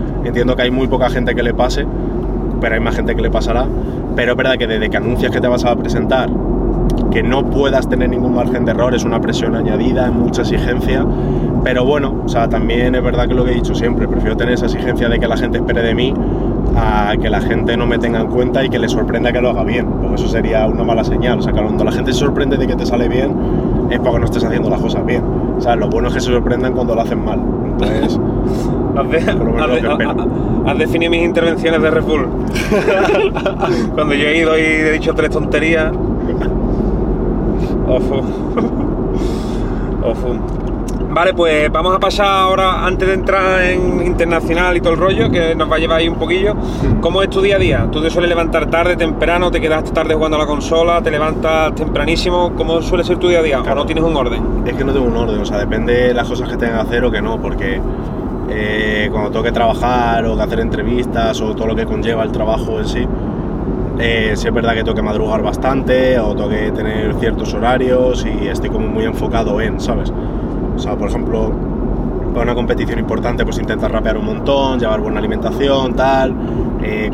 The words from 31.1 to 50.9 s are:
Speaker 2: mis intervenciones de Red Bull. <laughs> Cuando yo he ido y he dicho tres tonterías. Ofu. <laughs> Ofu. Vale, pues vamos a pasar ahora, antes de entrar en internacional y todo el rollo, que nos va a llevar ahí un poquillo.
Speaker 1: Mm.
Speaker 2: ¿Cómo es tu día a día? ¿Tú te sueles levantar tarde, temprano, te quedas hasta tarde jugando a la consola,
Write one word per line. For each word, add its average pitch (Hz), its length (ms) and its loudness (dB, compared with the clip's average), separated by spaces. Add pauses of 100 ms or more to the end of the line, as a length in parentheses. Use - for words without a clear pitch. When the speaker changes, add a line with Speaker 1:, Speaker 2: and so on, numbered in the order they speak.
Speaker 2:
mis 165 120 2
intervenciones 165 580 2
de 156 100 4
Red 156 120 2
Bull. 147 240 0 (840)
<laughs> - 840 0
Cuando 151 180 0
yo 147 140 2
he 156 100 2
ido 160 200 2
y 160 40 2
he 156 300 2
dicho 156 240 0
tres 151 160 0
tonterías. 156 600 0 (2000)
Ofu. 127 280 0
<laughs> - 1900 -2
Ofu. 120 320 -2 (760)
Vale, 175 240 2
pues 151 380 2
vamos 180 240 2
a 190 40 0
pasar 202 280 2
ahora, 190 580 2
antes 185 220 0
de 190 60 2
entrar 190 500 2
en 180 420 0
internacional 170 720 0
y 175 60 0
todo 165 120 2
el 160 60 0
rollo, 190 320 2
que 165 240 2
nos 160 160 -2
va 160 60 2
a - 20 0
llevar 160 200 2
ahí 165 100 2
un - 60 -2
poquillo. 180 400 0
Speaker 1:
Mm. - 440 0
Speaker 2:
¿Cómo 180 220 2
es 196 80 2
tu 190 120 0
día 196 140 4
a 196 40 4
día? 175 300 2
¿Tú 151 120 -2
te 160 80 0
sueles 175 180 0
levantar 165 420 0
tarde, 170 280 2
temprano, 165 520 0
te 165 120 0
quedas 156 220 2
hasta 151 100 -6
tarde 160 200 0
jugando 156 220 2
a 151 60 2
la 151 40 0
consola, 165 560 2